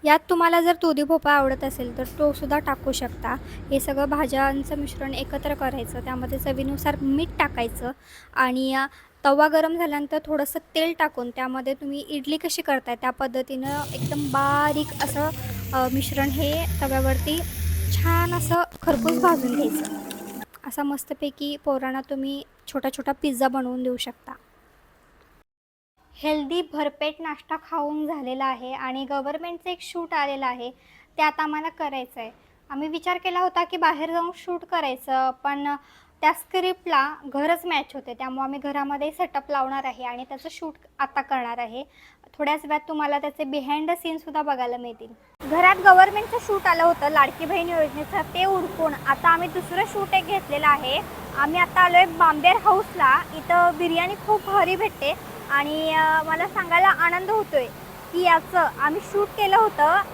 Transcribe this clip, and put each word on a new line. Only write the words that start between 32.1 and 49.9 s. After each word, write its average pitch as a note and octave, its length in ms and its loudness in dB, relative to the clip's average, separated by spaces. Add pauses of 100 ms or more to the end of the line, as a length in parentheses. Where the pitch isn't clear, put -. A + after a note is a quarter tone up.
आहे. A3 100 -12 (380)
आम्ही C#4+ 180 -6
विचार E4+ 300 -2
केला F4+ 220 -2
होता F4+ 240 0
की F4 140 -6
बाहेर D#4+ 340 0
जाऊन E4+ 240 -2
शूट F4 300 -8
करायचं, C4 640 -2 (120)
पण C#4+ 320 -4 (460)
त्या D#4 120 4
स्क्रिप्टला E4+ 840 0 (100)
घरच D#4+ 400 -2
मॅच D4 280 -2
होते, C4 200 -12
त्यामुळे C4 300 -6
आम्ही C4+ 160 -6
घरामध्ये C#4+ 520 -4
सेटअप D4 400 -6
लावणार C4+ 320 -2
आहे B3+ 200 -8
आणि B3 200 -8
त्याचं C4+ 280 -12
शूट D#4+ 220 -10 (260)
आता C#4 220 -2
करणार B3 360 -4
आहे. A#3+ 260 -8 (540)
थोड्याच D4+ 260 0
वेळात D4+ 240 -2
तुम्हाला D4 320 -2
त्याचे D4 240 -6
behind D4 440 -2
the E4+ 160 2
scene D#4+ 140 -4
सुद्धा D#4 240 -4
बघायला B3 360 -2
मिळतील. A#3 360 -14 (360)
घरात F4+ 260 6
गव्हर्नमेंटचं G4 680 6
शूट G4 260 -2
आलं E4 160 2
होतं E4 260 2
लाडकी D4+ 360 2
बहीण E4+ 240 -2
योजनेचं, D#4 520 -2
ते F#4 240 -2
उरकून F4 480 -2
आता C#4 360 0
आम्ही E4+ 180 4
दुसरं F4+ 380 -2
शूट G4 280 -4